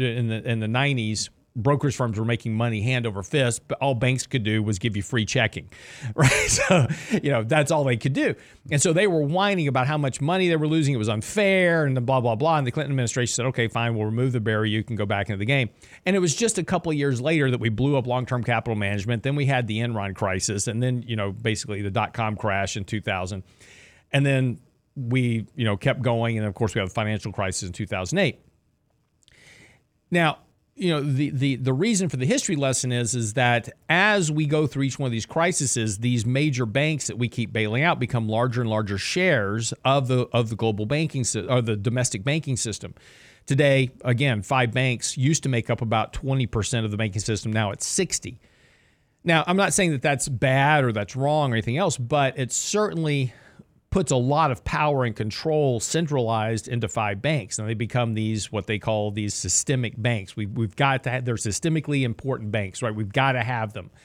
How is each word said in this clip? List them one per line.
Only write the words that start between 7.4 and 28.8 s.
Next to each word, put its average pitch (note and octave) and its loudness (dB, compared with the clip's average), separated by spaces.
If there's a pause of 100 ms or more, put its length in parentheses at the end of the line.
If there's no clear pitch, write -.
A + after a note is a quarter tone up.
that's D3 2
all D3+ 2
they B2+ 0
could C3+ 0
do. C4 0 (360)
And C#3+ 2
so F3 4
they G3 4
were E3 2
whining F3+ 2
about B2+ 2
how D3+ 0
much C#3 -2
money F3+ 2
they E3 2
were D#3 0
losing. D3+ 2
It B2 0
was G#2+ 0
unfair F3 2
and C3 2
the B2 0
blah, C3 2
blah, A#2 2
blah. D#3 2
And C3+ 0
the A#2 -2
Clinton C#3+ -2
administration B2 0
said, A#2+ -2
"Okay, B2 0
fine, A#2 -2
we'll G#2+ 0
remove B2 0
the B2 0
barrier. A2 2
You G#2+ 0
can A#2 -8
go G2+ -2
back G2+ 0
into G#2 -4
the G#2 -4
game." C3 2 (360)
And F#3+ 2
it G3 2
was F3 2
just A3+ 0
a E3 0
couple E3+ -2
of D3+ 0
years C#3 0
later C#3+ 2
that - 0
we A2+ 2
blew C3 2
up A#2 0
long-term B2 -2
capital A2+ 0
management. G2+ -2
Then C#3 0
we C#3+ 2
had B2+ 2
the G#2+ -2
Enron G#2+ -2
crisis. G2 -2
And A2+ -2
then, B2+ 0
you A2+ -4
know, G2+ -2
basically G#2+ -4
the G2+ -4
dot-com G#2+ -2
crash G2 -2
in F#2+ -6
two G#2+ -4
thousand. F#2 -4 (680)
And C#3 2
then C3 2 (360)
we, A#2+ 0 (100)
you A#2+ -2
know, G#2 0
kept C3 0
going. A#2 0
And G#2+ -2
of G2 -4
course, A2 -2
we A2+ -2
had F#2 -2
the - -14
financial G#2+ -4
crisis F#2+ -4
in F2+ -8
two G#2 -6
thousand G2 -4
eight. D#3+ 0 (1700)